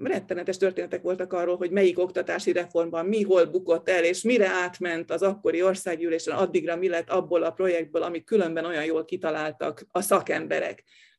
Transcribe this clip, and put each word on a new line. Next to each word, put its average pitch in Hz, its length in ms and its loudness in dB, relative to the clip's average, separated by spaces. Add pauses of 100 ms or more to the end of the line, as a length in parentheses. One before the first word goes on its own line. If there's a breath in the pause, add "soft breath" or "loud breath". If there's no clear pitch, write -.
rettenetes 185 540 -4
történetek 180 460 -2
voltak 185 300 -4
arról, 175 240 0
hogy 180 140 -4
melyik 185 280 4
oktatási 180 540 0
reformban 170 540 0
mi 208 160 2
hol 185 220 6
bukott 165 440 0
el, 180 160 4
és 180 180 0
mire 214 260 4
átment 180 640 -4
az 165 120 -2
akkori 180 400 0
országgyűlésen, 170 760 -2
addigra 170 400 0
mi 185 120 0
lett 165 220 -4
abból 170 320 2
a 165 100 0
projektből, 170 500 0
amit 170 220 -6
különben 165 400 2
olyan 160 200 -2
jól 160 200 -2
kitaláltak 156 840 -4
a 269 100 -2
szakemberek. 160 840 0 (340 soft breath)